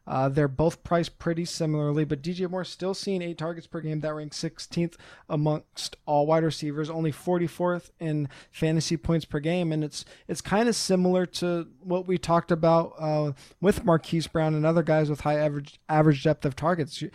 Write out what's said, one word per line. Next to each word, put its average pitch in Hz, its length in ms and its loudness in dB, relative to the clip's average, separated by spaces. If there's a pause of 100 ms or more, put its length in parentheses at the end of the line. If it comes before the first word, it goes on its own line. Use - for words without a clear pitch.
Uh, 135 240 0
they're 143 200 4
both 156 340 0
priced 170 380 0
pretty 170 240 -2
similarly, 151 600 0
but 143 180 -4
D 170 100 -4
J 180 140 -4
Moore's 180 220 -6
still 185 240 -6
seeing 190 300 -4
eight 170 160 -8
targets 165 300 -6
per 170 120 -8
game. 156 200 -4
That 156 140 -4
ranks 151 220 -10
sixteenth - 600 -4 (320)
amongst 151 680 -2 (100)
all 147 200 2
wide 160 160 4
receivers, 151 480 -4
only 160 220 -2
forty-fourth 175 880 -2
in 151 280 -2 (220)
fantasy 160 460 0
points 165 280 0
per - 140 -6
game. 165 320 -2
And 156 140 -2
it's, - 200 -10 (220)
it's - 140 -6
kinda 226 320 2
similar 185 540 2
to 175 420 -4 (160)
what 185 240 -2
we 185 100 0
talked 170 320 0
about, 165 480 4
uh, 151 340 0 (280)
with 185 240 2
Marquise 165 420 2
Brown 156 300 0
and 151 100 2
other 165 160 4
guys 156 260 2
with 147 120 -4
high 151 180 0
average, 147 400 -4 (100)
average 156 360 6
depth 156 200 2
of 135 120 -2
targets. 160 480 -2 (100)